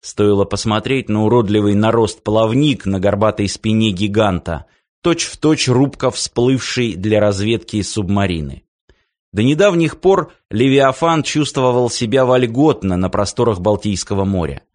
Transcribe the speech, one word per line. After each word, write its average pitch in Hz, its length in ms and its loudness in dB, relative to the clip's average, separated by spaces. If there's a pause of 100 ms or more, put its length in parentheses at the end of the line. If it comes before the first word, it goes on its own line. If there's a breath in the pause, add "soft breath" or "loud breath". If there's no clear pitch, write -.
Стоило 101 420 2
посмотреть 110 640 -2
на 107 140 0
уродливый 104 520 2
нарост 110 480 0
плавник 113 640 0
на 98 140 -2
горбатой 101 480 0
спине 110 440 0
гиганта, 98 760 -2 (360)
точь-в-точь 160 680 -2
рубка 131 420 0
всплывшей 120 840 -2
для 104 260 0
разведки 104 640 -2
субмарины. 90 800 -4 (760)
До 107 60 0
недавних 165 560 2
пор 185 340 0 (160 loud breath)
Левиафан 135 720 2
чувствовал 127 680 0
себя 123 340 0
вольготно 123 720 2
на 92 100 0
просторах 101 520 0
Балтийского 101 680 -2
моря. 82 380 -4 (120)